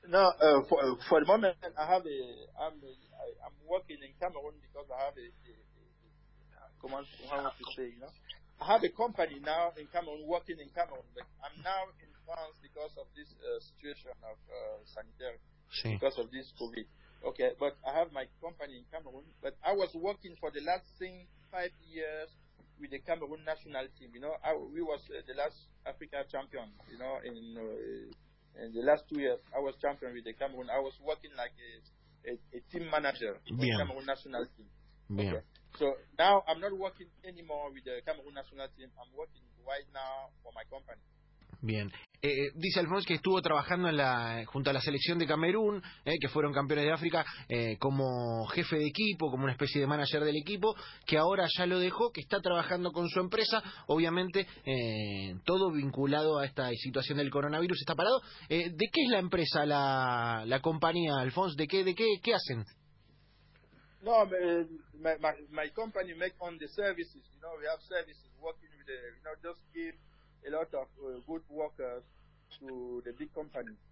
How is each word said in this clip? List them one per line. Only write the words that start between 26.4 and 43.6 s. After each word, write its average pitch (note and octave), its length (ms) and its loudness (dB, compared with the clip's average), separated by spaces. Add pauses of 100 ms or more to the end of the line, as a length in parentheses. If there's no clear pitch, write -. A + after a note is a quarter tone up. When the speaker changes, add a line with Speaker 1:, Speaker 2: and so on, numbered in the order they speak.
Speaker 1:
you A2+ 100 -18
know, B2+ 300 -8
in, A#2 320 -12
uh, A2+ 480 -10 (480)
in A2+ 180 -10
the A#2 80 -4
last D3 280 4
two D3+ 100 -4
years, B2+ 200 0 (160)
I C3 40 -2
was C3+ 220 -4
champion C#3+ 320 -4
with A#2+ 120 -12
the A2+ 80 -10
Cameroon. B2+ 360 -8
I B2+ 100 0
was C3+ 140 -4 (120)
working D3+ 320 -6
like A#2+ 200 -8
a, A#2+ 720 -16
a, - 20 -4 (240)
a - 20 -10 (120)
team E3 200 -6
manager C3+ 480 0 (180)
for B2+ 100 2
Speaker 2:
Bien. A2 100 2
Speaker 1:
Cameroon B2+ 280 -2
national C3+ 420 -4 (100)
team. G#2 100 -20 (420)
Speaker 2:
Bien. G2+ 260 0
Speaker 1:
Okay. F2+ 60 -4 (380)
So C#3 160 2 (220)
now G3 300 8
I'm D#3+ 140 0
not G3 160 -4
working F#3 300 -8 (180)
anymore D#3 480 -8
with C3 120 -16
the B2 200 -6
Cameroon D3 300 -6
national C3+ 320 -10 (100)
team. C3 220 -20
I'm A#2+ 180 -20
working - 260 -14 (240)
right C#3 260 -6
now C3+ 400 -8 (100)
for A#2+ 120 -18
my A2+ 140 -12
company. C3 320 -16 (600)
Speaker 2:
Bien. G#2+ 280 -2 (340)
Eh, C#3+ 300 0
dice F3 240 0
Alfons F3 260 0
que D#3+ 100 0
estuvo F#3 260 4
trabajando E3+ 480 2